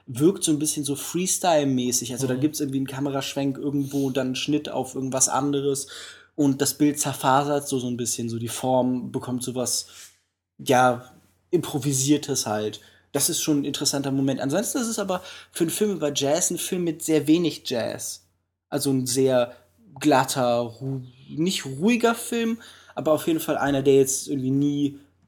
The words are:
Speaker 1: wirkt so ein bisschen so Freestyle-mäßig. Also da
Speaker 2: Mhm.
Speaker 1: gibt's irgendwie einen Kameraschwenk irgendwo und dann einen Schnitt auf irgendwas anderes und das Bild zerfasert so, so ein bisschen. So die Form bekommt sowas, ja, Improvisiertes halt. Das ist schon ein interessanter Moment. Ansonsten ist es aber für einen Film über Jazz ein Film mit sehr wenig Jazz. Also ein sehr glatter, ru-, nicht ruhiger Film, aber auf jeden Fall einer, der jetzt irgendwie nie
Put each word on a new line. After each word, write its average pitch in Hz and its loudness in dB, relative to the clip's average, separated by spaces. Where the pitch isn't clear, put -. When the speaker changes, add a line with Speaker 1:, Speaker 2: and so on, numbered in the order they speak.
Speaker 1:
wirkt 147 2
so 165 0
ein 147 2
bisschen 151 -2
so 139 -2
Freestyle-mäßig. 139 0
Also 127 -2
da 127 0
Speaker 2:
Mhm. 127 -2
Speaker 1:
gibt's 147 0
irgendwie 135 -2
einen 135 -2
Kameraschwenk 139 -4
irgendwo 139 -2
und 131 -2
dann 127 0
einen 123 -4
Schnitt 151 -2
auf 127 -6
irgendwas 131 0
anderes 139 0
und 139 2
das 135 0
Bild 147 2
zerfasert 143 2
so, 135 -2
so 123 -4
ein 120 -2
bisschen. 117 -4
So 117 -4
die 117 -6
Form 127 0
bekommt 127 -4
sowas, 123 -4
ja, 127 2
Improvisiertes 143 0
halt. 107 -4
Das 139 0
ist 165 -2
schon 147 2
ein 139 -4
interessanter 139 -2
Moment. 135 0
Ansonsten 185 -2
ist 233 -2
es 226 -4
aber 185 -4
für - -2
einen 160 0
Film 208 0
über 151 -2
Jazz 139 0
ein 180 -2
Film 180 -4
mit 160 -4
sehr 151 0
wenig 156 2
Jazz. - -6
Also 139 -2
ein 131 0
sehr 127 2
glatter, 131 4
ru-, 131 -6
nicht 156 -2
ruhiger 226 2
Film, 226 -2
aber 156 0
auf 151 2
jeden 160 2
Fall 156 -2
einer, 139 0
der 135 6
jetzt - 2
irgendwie 131 -2
nie 143 0